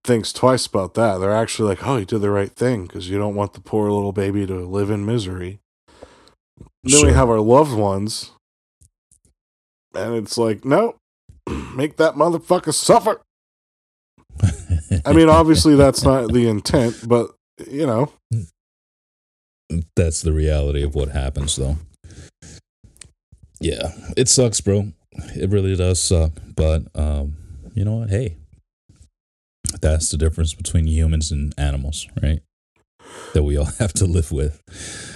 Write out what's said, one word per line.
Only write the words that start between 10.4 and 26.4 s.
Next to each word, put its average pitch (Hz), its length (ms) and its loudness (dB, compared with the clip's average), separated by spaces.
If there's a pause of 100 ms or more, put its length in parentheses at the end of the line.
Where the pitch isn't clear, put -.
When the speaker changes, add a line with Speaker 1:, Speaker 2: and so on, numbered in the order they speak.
Speaker 1:
"Nope, 185 340 0 (500)
<clears throat> - 280 -8
make 139 220 -4
that 156 160 4
motherfucker 165 600 0
suffer." 208 480 4 (1800)
I 143 80 2
mean, 160 160 8
obviously 160 460 6
that's 139 280 6
not 131 300 2
the 120 140 4
intent, 117 600 -2
but, 117 240 2 (360)
you 147 200 -4
know. 123 260 0 (1800)
Speaker 2:
That's 82 260 0
the 80 120 -2
reality 73 500 0
of 71 100 -4
what 69 160 -2
happens, 69 460 -4
though. 67 220 -2 (1800)
Yeah, - 320 -6 (240)
it 127 140 0
sucks, 120 320 2
bro. 101 300 0 (440)
It 76 140 -2
really 95 260 2
does 90 260 2
suck, 80 320 2 (220)